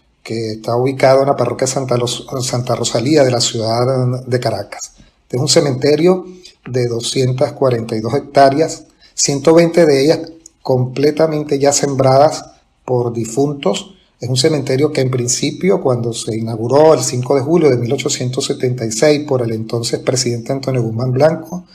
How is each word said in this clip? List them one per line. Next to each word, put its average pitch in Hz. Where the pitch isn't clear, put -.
que 113
está 113
ubicado 131
en 135
la 139
parroquia 127
Santa 127
Los-, 120
Santa 123
Rosalía 127
de 127
la 120
ciudad 117
de 123
Caracas. 104
Este -
es -
un 151
cementerio 147
de 123
doscientas 127
cuarenta 117
y 110
dos 117
hectáreas, 143
ciento 143
veinte 165
de 139
ellas 165
completamente 147
ya 139
sembradas 135
por 120
difuntos. 143
Es 123
un 131
cementerio 139
que 139
en 131
principio, 143
cuando 117
se 113
inauguró 117
el 147
cinco 127
de 139
julio 156
de 123
mil 120
ochocientos 131
setenta 123
y 110
seis 147
por 131
el 113
entonces 117
presidente 123
Antonio 135
Guzmán 113
Blanco, 151